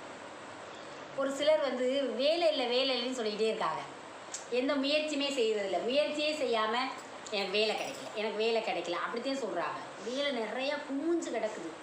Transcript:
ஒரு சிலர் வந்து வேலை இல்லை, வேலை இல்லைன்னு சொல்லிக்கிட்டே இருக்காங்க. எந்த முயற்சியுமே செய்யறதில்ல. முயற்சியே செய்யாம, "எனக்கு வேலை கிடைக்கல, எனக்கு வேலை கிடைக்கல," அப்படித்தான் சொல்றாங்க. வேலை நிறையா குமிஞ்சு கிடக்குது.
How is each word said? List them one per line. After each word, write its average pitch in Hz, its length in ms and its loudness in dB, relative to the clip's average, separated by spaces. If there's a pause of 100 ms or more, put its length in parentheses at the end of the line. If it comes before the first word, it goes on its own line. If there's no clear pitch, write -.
(1160)
ஒரு 269 140 0
சிலர் 302 280 6
வந்து 262 460 2
வேலை 285 420 4
இல்லை, 269 200 2
வேலை 254 300 2
இல்லைன்னு 247 160 -2
சொல்லிக்கிட்டே 214 340 0
இருக்காங்க. 170 340 0 (680)
எந்த 269 260 2
முயற்சியுமே 285 580 2
செய்யறதில்ல. 202 500 2
முயற்சியே 294 520 2
செய்யாம, 226 420 2 (540)
"எனக்கு 196 200 0
வேலை 208 240 4
கிடைக்கல, - 400 -6
எனக்கு 214 220 -2
வேலை 220 240 2
கிடைக்கல," 170 300 -2
அப்படித்தான் 226 580 -2
சொல்றாங்க. 175 600 -4
வேலை 262 320 0
நிறையா 247 320 -2
குமிஞ்சு 294 520 0
கிடக்குது. 214 440 -2 (140)